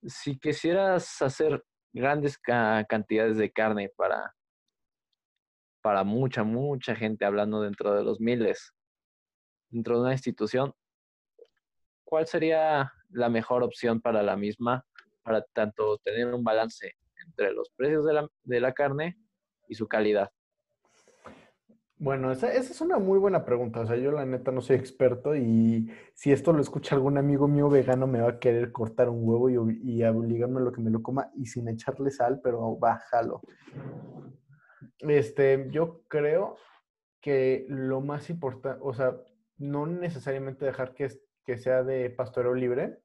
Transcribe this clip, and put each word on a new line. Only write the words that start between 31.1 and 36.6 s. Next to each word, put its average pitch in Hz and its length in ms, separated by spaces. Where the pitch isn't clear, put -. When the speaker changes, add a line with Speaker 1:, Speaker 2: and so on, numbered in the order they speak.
Speaker 2:
y 135 100
sin 117 220
echarle 135 420
sal, 131 320
pero 113 340
bájalo. 117 640
Este, 135 720
yo 165 380
creo 156 480